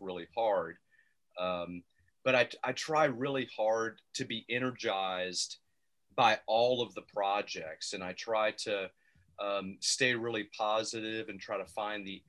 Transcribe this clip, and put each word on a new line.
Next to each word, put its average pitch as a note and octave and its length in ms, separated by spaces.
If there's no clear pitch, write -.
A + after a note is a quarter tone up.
really F2+ 240
hard. G2 400
Um, F2+ 420
but B2+ 100
I, A#2+ 140
I B2+ 100
try D#3 320
really C3 520
hard A2+ 440
to C3 120
be A2+ 240
energized F#2+ 1040
by A2 320
all A#2+ 360
of G#2 120
the - 80
projects, G2 920
and F#2+ 100
I F2+ 80
try G#2+ 380
to, G2 260
um, G2 400
stay B2+ 340
really A2+ 300
positive A2 720
and G2 100
try G#2 160
to F#2+ 100
find G#2 400
the F#2+ 220